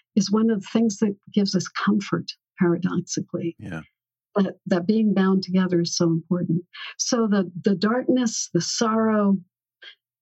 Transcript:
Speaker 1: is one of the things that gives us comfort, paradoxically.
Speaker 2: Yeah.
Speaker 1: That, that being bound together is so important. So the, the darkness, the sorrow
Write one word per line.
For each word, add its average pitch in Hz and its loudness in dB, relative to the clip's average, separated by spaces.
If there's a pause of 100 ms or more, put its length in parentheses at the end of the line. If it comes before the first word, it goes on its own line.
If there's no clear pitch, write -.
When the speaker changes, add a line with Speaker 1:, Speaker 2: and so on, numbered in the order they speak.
(160)
Speaker 1:
is 196 0
one 220 4
of 220 0
the - -14
things 226 2
that 202 0 (160)
gives 196 0
us 175 -2
comfort, - -2 (260)
paradoxically. 175 -2
Speaker 2:
Yeah. - -10 (540)
Speaker 1:
That, 190 -2 (120)
that 175 -2
being 214 2
bound 190 2
together 180 0
is 170 -2
so 175 2
important. 165 0 (340)
So 226 0
the, 196 0 (120)
the 202 4
darkness, 240 0
the 170 2
sorrow 214 2 (840)